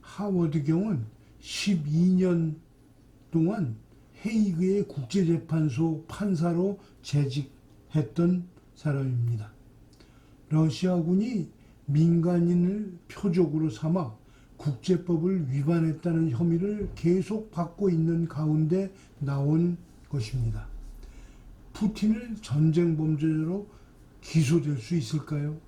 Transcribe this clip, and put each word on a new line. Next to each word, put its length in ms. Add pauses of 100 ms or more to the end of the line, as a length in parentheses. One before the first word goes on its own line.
하워드 640
경은 400 (340)
십이 760
년 420 (720)
동안 460 (500)
헤이그의 640
국제재판소 1200
판사로 720 (220)
재직했던 1500 (260)
사람입니다. 760 (960)
러시아군이 1000 (380)
민간인을 1200
표적으로 640
삼아 540 (320)
국제법을 920
위반했다는 800
혐의를 640
계속 560
받고 400
있는 380
가운데 680 (240)
나온 580 (320)
것입니다. 600 (1040)
푸틴을 640
전쟁 600
범죄자로 720 (540)
기소될 560
수 160
있을까요? 720